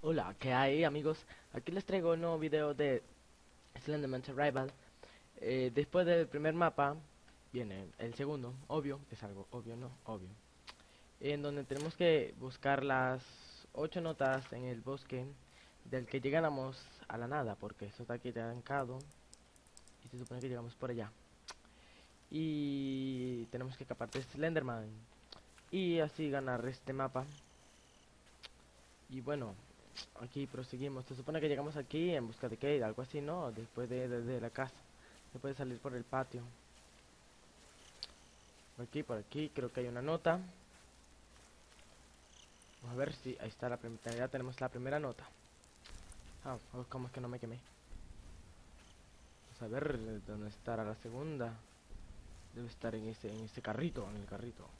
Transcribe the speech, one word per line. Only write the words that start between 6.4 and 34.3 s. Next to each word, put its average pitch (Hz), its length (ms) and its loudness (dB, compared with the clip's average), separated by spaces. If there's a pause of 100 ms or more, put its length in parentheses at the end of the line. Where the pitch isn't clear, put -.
mapa, 151 400 6 (580)
viene 98 360 -2 (100)
el 117 160 -4
segundo, 139 400 -2 (140)
obvio, 143 320 0 (100)
es 110 140 -10
algo 98 260 -8
obvio, 117 240 -6
¿no? 131 160 -8 (140)
Obvio. 98 240 -6 (920)
En 147 240 0
donde 143 220 -2
tenemos 143 320 -2
que 160 420 6
buscar 135 460 2
las 131 360 4 (520)
ocho 156 280 -2
notas 135 520 2
en 123 140 -4
el 120 140 -4
bosque 131 460 -4 (600)
del 127 200 -2
que 139 140 0
llegáramos 139 600 2 (280)
a - 100 -4
la 120 80 -2
nada, 127 300 0
porque 104 300 -8
eso 101 160 -10
está 120 120 -4
aquí 120 160 -4
trancado. 123 680 -2 (1040)
Y 120 40 -14
se 123 120 -10
supone 123 200 -6
que 131 80 -2
llegamos 120 280 -4
por 131 140 -2
allá. 113 200 -2 (1200)
Y 135 1160 0
tenemos 127 300 -4
que - 60 -10
escapar 123 300 -4
de 135 100 -2
Slenderman. 131 680 0 (840)
Y 180 260 4
así 151 320 2
ganar 131 380 2
este 131 240 -6
mapa. 135 320 2 (1800)
Y 131 120 -6
bueno, 127 320 -2 (680)
aquí 131 260 -4
proseguimos. 127 600 -4
Se 139 80 -8
supone 147 260 -2
que 151 80 4
llegamos 143 280 2
aquí 160 380 2
en 127 120 2
busca 113 220 -4
de 110 80 -2
Kate, 139 280 4
algo 110 180 0
así, 143 180 -4
¿no? 151 320 -2
Después 120 360 -4
de, 127 200 0
de, 120 140 0
de 120 180 0